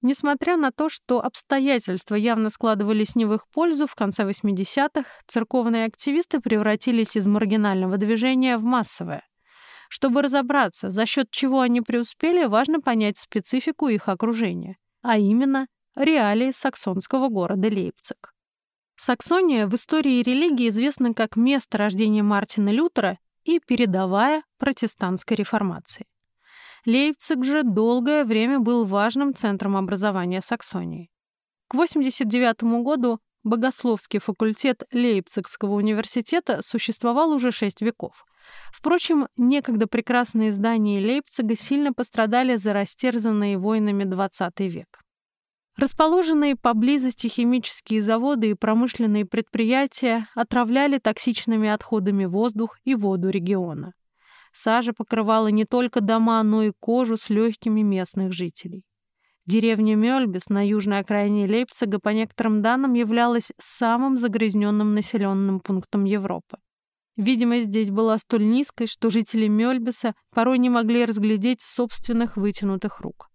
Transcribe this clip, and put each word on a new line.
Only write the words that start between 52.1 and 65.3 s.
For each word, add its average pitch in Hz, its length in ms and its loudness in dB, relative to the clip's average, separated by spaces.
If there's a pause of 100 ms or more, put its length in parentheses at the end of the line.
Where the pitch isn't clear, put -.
воздух 214 580 -2
и 262 120 0
воду 190 340 0
региона. 180 640 -4 (600)
Сажа 233 380 0
покрывала 220 560 0
не 214 160 4
только 247 380 0
дома, 226 420 2
но 214 200 4
и 208 140 0
кожу 233 380 0
с - 140 -8
легкими 214 540 0
местных 190 500 -2
жителей. 180 500 -10 (600)
Деревня 214 500 2
Мельбис 220 540 0
на 202 180 0
южной 202 320 0
окраине 208 480 0
Лейпцига, 214 520 -2
по 208 100 -2
некоторым 220 520 0
данным, 247 340 2
являлась 240 640 0
самым 247 580 0
загрязненным 208 760 0
населенным 196 680 0